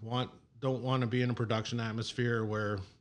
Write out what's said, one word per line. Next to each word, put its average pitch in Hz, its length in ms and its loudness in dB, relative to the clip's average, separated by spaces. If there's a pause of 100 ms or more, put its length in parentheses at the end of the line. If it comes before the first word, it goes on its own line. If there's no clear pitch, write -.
want, 123 280 -2 (300)
don't 131 220 0
wanna 127 240 2
be 123 160 2
in 123 80 4
a 120 40 2
production 113 440 0
atmosphere 113 640 0
where 107 340 0 (220)